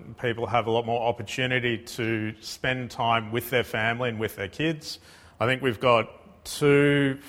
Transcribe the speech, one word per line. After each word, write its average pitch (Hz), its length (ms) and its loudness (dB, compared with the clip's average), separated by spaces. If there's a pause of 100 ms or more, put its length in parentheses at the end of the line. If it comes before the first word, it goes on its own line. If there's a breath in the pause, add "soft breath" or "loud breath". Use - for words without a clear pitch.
(260)
people 117 200 -2
have 110 220 2
a 113 100 0
lot 117 80 0
more 117 160 -2 (100)
opportunity 123 640 -2 (220)
to 113 100 -2 (480)
spend 127 240 -2 (120)
time 117 400 0
with 120 180 -2
their 120 180 2 (100)
family 117 340 0
and 110 80 -8
with 110 160 -4
their 98 160 -6 (100)
kids. 156 240 -2 (540 loud breath)
I 107 80 2
think 131 140 2
we've 127 300 -2
got 113 120 6 (560)
two 143 320 6 (380)